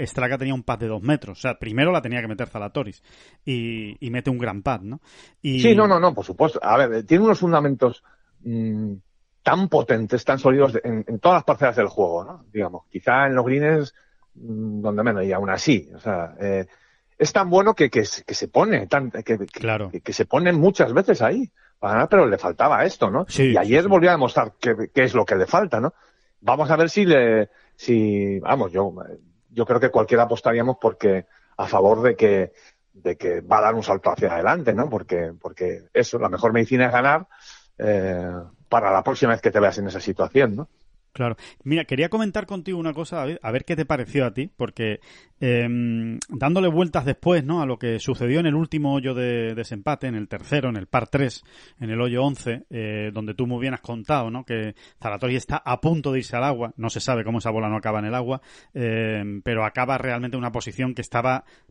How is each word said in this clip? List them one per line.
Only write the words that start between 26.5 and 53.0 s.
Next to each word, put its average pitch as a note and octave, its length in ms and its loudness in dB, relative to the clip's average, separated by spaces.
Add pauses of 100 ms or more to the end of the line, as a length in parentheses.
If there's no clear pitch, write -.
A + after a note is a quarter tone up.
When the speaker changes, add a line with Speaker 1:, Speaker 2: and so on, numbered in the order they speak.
Speaker 2:
a D#3+ 40 6
ver E3 140 4
si G3+ 160 2
le, A#2 440 6 (260)
si, G2+ 640 2
vamos, G#2+ 320 0
yo, F#2+ 240 0 (560)
yo A#2 140 0
creo B2 140 2
que F3 100 4
cualquiera A#2 340 4
apostaríamos A#2 580 0
porque, G2+ 440 2 (300)
a G2 120 -4
favor G#2 340 4
de A#2+ 140 4
que, G2+ 360 4 (420)
de F2 220 -4
que F2 260 -4
va F#2 180 2
a - 20 4
dar A2 140 2
un A2 80 -4
salto G2 280 0
hacia F#2 220 -2
adelante, A#2 400 0
¿no? B2 160 -2
Porque, F2+ 500 -4
porque F2 420 -8 (120)
eso, A#2+ 240 0
la A2 120 -2
mejor A2+ 220 0
medicina B2 360 2
es A#2+ 40 0
ganar, C#3 360 2 (500)
eh, F#2 540 -2 (380)
para G#2+ 220 2
la F#2+ 120 4
próxima B2 300 0
vez A2 80 -2
que G#2+ 100 2
te G#2+ 80 2
veas G2 180 2
en G2+ 100 -6
esa F#2+ 120 -8
situación, G#2 560 0
¿no? C#3+ 140 -10 (480)
Speaker 1:
Claro. A#2 180 -4 (280)
Mira, D3+ 220 -2
quería D3 240 -2
comentar G#3+ 360 -4
contigo F#3 320 -8
una E3 160 -6
cosa, D#3+ 220 -10
David, D3+ 260 -6
a A2+ 100 -8
ver - 140 -4
qué E3+ 100 -4
te D3+ 100 -4
pareció C#3 380 0
a A2+ 120 -2
ti, C#3 200 -6
porque, A2+ 440 -4 (400)
em, A#2+ 800 -2 (100)
dándole E3+ 380 0
vueltas E3 380 0
después, D#3+ 380 0
¿no?, D#3+ 160 -2
a D3+ 60 -2
lo B2+ 140 -4
que A#2 200 -4
sucedió B2+ 400 -2
en E3+ 60 0
el D3+ 80 2
último D3+ 400 -2
hoyo C3 220 -4
de A#2+ 400 -4
desempate, A#2 500 -6
en B2+ 80 -6
el G#2+ 140 -8
tercero, C3 420 -4
en A#2 80 -6
el F#2 80 -10
par A#2 220 -2
tres, C#3 360 -4 (360)
en A2+ 100 -8
el A2+ 120 -4
hoyo B2 220 -2
once, B2 460 -6
eh, G#2+ 460 -8